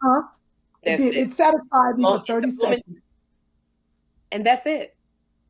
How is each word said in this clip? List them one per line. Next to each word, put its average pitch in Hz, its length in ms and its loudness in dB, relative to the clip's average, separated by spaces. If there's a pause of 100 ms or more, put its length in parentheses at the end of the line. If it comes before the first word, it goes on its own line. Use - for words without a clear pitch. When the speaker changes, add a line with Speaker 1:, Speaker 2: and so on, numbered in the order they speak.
Speaker 1:
Huh? 262 180 2 (640)
It - 60 -4
Speaker 2:
That's 320 120 0
Speaker 1:
did. 254 140 0
Speaker 2:
it. - 120 0
Speaker 1:
It 254 60 -10
satisfied 277 640 2
me 247 60 0
Speaker 2:
Mo-, 202 160 2
Speaker 1:
for - 60 -12
thirty 233 240 -2
Speaker 2:
it's 247 100 -6
a 226 40 0
moment. 233 220 0
Speaker 1:
seconds. 175 160 -20 (1300)
Speaker 2:
And 208 140 -6
that's 247 220 2
it. 302 280 -6 (540)